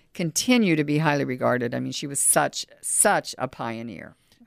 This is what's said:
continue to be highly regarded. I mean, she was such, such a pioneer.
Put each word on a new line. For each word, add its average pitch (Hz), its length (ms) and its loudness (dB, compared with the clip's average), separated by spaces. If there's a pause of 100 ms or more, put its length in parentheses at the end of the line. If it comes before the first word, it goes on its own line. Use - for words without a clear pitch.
(140)
continue 196 600 2
to 151 100 2
be 147 140 0
highly 147 260 2
regarded. 123 500 0
I 127 60 -4
mean, 131 120 -6
she - 140 -8
was 139 120 -6
such, - 480 0 (140)
such - 560 2
a 127 100 -4
pioneer. 117 720 -10 (300)